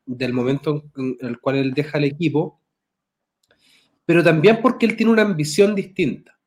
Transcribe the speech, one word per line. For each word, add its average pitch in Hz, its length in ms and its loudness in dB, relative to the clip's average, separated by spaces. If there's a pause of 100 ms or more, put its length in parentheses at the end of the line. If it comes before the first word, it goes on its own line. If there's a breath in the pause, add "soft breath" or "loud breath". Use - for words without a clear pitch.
del 123 260 -6
momento 143 520 -2 (120)
en, 131 240 -6
en 127 80 -8
el 117 120 -10
cual 135 160 -2
él 135 180 -2
deja 147 240 -4
el 147 60 0
equipo, 147 540 -2 (1500)
pero 170 180 4
también 165 380 4
porque 247 240 2
él 214 100 -2
tiene 226 160 2
una 220 100 4
ambición 202 520 0
distinta. - 720 -6